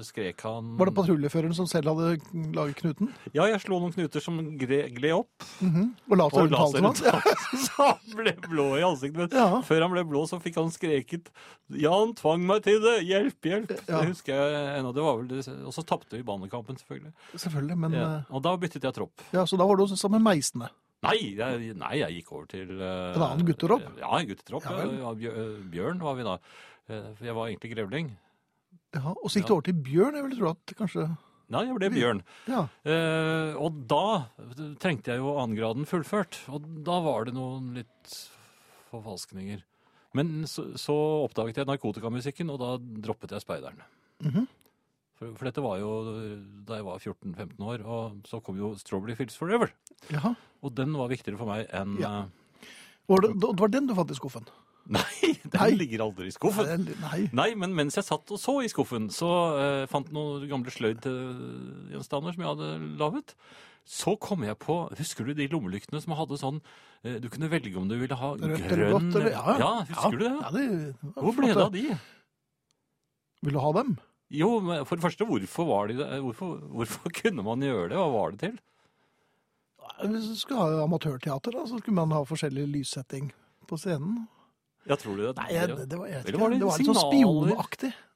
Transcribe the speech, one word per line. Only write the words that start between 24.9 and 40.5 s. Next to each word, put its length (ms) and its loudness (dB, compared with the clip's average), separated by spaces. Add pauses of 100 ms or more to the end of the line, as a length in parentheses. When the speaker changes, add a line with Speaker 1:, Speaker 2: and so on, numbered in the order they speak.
Speaker 1:
Ja, 160 -6
Bjør-, 240 -8
eh, 320 -8
Bjørn 320 -4
var 140 -4
vi 80 -6
da. 100 -2 (560)
Eh, 240 -10
for 100 -16
jeg 120 -6
var 120 -4
egentlig 280 -10
grevling. 340 -4 (840)
Speaker 2:
Ja, 180 -2
og 160 -6
så 80 0
gikk 60 2
Speaker 1:
Ja. 40 -4
Speaker 2:
du 60 6
over 80 4
til 140 0
Bjørn, 400 4
jeg 80 -4
ville 160 -6
tro 100 2
at 160 -6
det 100 -14
kanskje 420 -2 (320)
Speaker 1:
Nei, 160 0
jeg 120 -2
ble 140 2
Bjørn. 320 2 (240)
Speaker 2:
Ja. 200 0 (160)
Speaker 1:
Eh, 720 2
og 320 -4
da 380 2 (540)
trengte 340 0
jeg 60 0
jo 180 0
annengraden 480 0
fullført, 640 -2
og 160 -10 (180)
da 160 0
var 260 0
det 100 -6
noen 400 -6
litt 540 -14 (600)
forfalskninger. 720 -10 (520)
Men 360 2
så, 300 -8